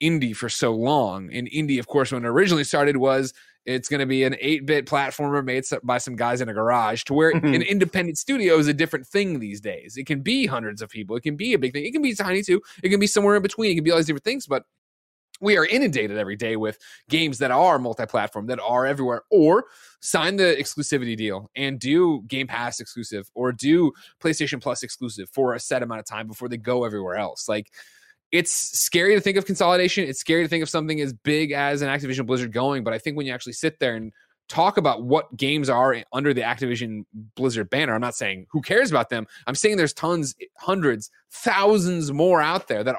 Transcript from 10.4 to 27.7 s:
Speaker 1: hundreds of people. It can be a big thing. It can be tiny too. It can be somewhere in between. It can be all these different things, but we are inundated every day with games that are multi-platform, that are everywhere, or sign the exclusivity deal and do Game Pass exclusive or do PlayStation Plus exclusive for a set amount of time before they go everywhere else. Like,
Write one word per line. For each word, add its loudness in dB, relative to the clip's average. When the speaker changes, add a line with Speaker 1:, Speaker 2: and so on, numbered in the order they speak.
Speaker 1:
hundreds -6
of -12
people. -10
It -4
can -4
be -2
a 2
big -2
thing. -6
It -8
can -2
be 0
tiny -2
too. 2
It 0
can 4
be 4
somewhere 4
in 2
between. 0
It 2
can 0
be 4
all 6
these 2
different -4
things, -4
but -2
we 4
are 4
inundated 0
every -4
day -2
with -4
games 0
that 0
are 4
multi-platform, -4
that -4
are 2
everywhere, -2
or 6
sign 0
the 4
exclusivity -2
deal -6
and -4
do 2
Game -6
Pass -6
exclusive -10
or -2
do 4
PlayStation -2
Plus -6
exclusive -12
for 0
a -6
set -2
amount -8
of -14
time -10
before -10
they -6
go -2
everywhere -4
else. -6
Like, -4